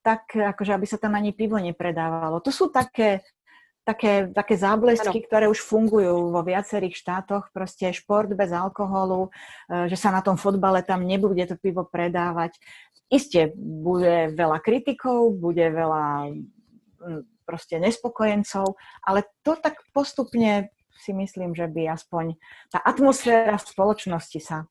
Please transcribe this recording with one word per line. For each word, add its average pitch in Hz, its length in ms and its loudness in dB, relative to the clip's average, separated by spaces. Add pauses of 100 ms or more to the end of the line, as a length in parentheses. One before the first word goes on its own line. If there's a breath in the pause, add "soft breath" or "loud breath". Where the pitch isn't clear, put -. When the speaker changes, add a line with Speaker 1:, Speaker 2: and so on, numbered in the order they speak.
Speaker 1:
Tak, - 400 -2
akože, 202 320 -2
aby 196 160 -2
sa 220 80 -6
tam 208 160 -2
ani 208 240 -2
pivo 214 240 -2
nepredávalo. 165 800 -4
To 214 80 -4
sú 349 240 0
také, 220 480 2 (640 soft breath)
také, 202 480 0
také 202 240 0
záblesky, 214 640 2
Speaker 2:
Áno. - 80 -14
Speaker 1:
ktoré 220 240 4
už 214 80 -2
fungujú 196 720 2
vo 175 80 0
viacerých 185 560 -4
štátoch. 190 560 -6
Proste 185 400 -6
šport 208 400 0
bez 185 240 0
alkoholu, 190 720 -2 (400 loud breath)
e, 175 240 -2
že 185 80 -4
sa 214 80 2
na 190 160 2
tom 190 160 2
fotbale 190 400 2
tam 180 240 -2
nebude 190 400 0
to 175 160 -8
pivo 180 240 -4
predávať. 175 720 -2 (560 loud breath)
Isté, 247 400 4
bude 165 800 0
veľa 160 320 0
kritikov, 240 720 0
bude 170 320 2
veľa, 151 640 -2 (720)
mm, 156 320 -14 (120)
proste 165 320 -8
nespokojencov, 208 960 -2 (320 loud breath)
ale 202 160 2 (160)
to 311 160 0
tak 302 240 -4 (160)
postupne 226 720 0 (320)
si 196 160 -8
myslím, 185 400 -6
že 170 80 -4
by 160 320 -4
aspoň 165 400 -6 (320 loud breath)
tá - 160 -4
atmosféra 233 720 4
v - 160 -8
spoločnosti 190 720 -2
sa 156 260 -10